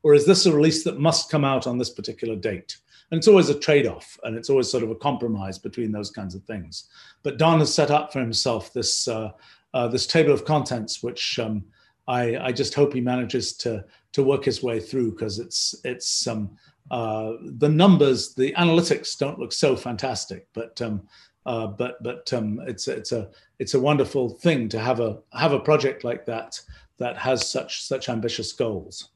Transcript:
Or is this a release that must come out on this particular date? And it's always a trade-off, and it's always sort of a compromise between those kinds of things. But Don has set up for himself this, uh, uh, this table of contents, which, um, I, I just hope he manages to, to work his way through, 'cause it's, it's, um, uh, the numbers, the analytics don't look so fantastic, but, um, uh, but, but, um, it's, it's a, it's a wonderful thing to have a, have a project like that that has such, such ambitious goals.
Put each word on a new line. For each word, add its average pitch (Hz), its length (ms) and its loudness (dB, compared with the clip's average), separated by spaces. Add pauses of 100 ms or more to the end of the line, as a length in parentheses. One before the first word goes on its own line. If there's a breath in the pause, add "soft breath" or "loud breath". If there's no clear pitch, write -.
Or 151 100 8
is 143 140 8
this 185 180 6
a 160 100 6
release 156 280 4
that 151 160 -4
must 156 320 2
come 147 120 2
out 135 220 0
on 123 140 -2
this 117 100 -4
particular 110 460 -8
date? 98 420 -8 (320 soft breath)
And 165 80 -2
it's 160 100 4
always 196 220 10
a - 80 2
trade-off, - 640 0
and 113 140 -6
it's 117 140 -4
always 131 180 2
sort 120 140 -2
of 110 80 -4
a 113 40 -4
compromise 110 640 -4
between 107 340 -6
those 104 200 -6
kinds 95 240 -10
of 92 80 -14
things. 90 460 -12 (340 loud breath)
But 135 160 -6
Don 160 180 6
has 147 160 2
set 143 160 4
up 151 240 0
for 139 60 -4
himself 117 520 -2
this, - 360 -2
uh, 110 240 -6 (420 soft breath)
uh, 123 140 0
this 117 180 -2
table 151 260 4
of - 140 2
contents, 127 560 -2
which, - 380 -6
um, 107 240 -4 (440 soft breath)
I, 123 300 0
I 127 140 -4
just 127 240 -4
hope 143 180 4
he 127 80 -2
manages 123 560 -2
to, 110 260 -6 (280 soft breath)
to 139 120 2
work 135 220 2
his 123 160 0
way 117 180 -2
through, 117 360 -4
'cause 107 240 -6
it's, - 440 -6
it's, - 440 -4
um, 107 240 -6 (400 soft breath)
uh, 110 500 -4
the 143 280 0
numbers, 151 680 6
the 131 180 0
analytics 165 640 2
don't 143 220 -4
look 123 140 -8
so 135 220 2
fantastic, 113 760 -6
but, - 280 -12
um, 107 260 -6 (380 soft breath)
uh, 113 220 -4
but, 123 360 -6
but, - 300 -8
um, 110 340 -4
it's, 113 200 -8
it's - 240 -6
a, 110 180 -4 (280 soft breath)
it's - 160 -6
a 135 60 4
wonderful 135 500 0
thing 127 400 0
to 113 100 -4
have 120 200 0
a, 110 180 -4 (160)
have 143 200 2
a 135 60 2
project 139 440 2
like - 220 -6
that 113 340 -8 (380 soft breath)
that 123 200 -6
has 131 320 0
such, - 340 -6
such - 240 -6
ambitious 113 460 -4
goals. - 640 -6